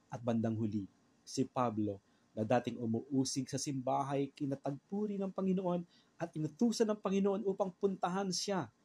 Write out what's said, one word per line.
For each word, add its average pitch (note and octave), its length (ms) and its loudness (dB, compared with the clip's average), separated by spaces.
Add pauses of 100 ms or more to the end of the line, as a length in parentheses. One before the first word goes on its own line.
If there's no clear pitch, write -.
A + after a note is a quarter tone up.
At A#2 160 -10
bandang A2+ 320 2
huli, G#2+ 320 -2 (320)
si - 240 -4
Pablo, G#2+ 560 -2 (320)
na A2 160 -2
dating A#2+ 320 2
umuusig B2+ 720 0
sa C3+ 80 -4
simbahay, C#3 720 -2
kinatagpo D3 800 -4
rin G3 80 -4
ng F#3+ 160 -4
Panginoon F#3 480 0 (320)
at E3+ 240 -6
inutusan A3 480 2
ng G#3+ 160 -2
Panginoon G3 400 4
upang F#3+ 320 0
puntahan F#3+ 560 2
siya F3 400 -2 (140)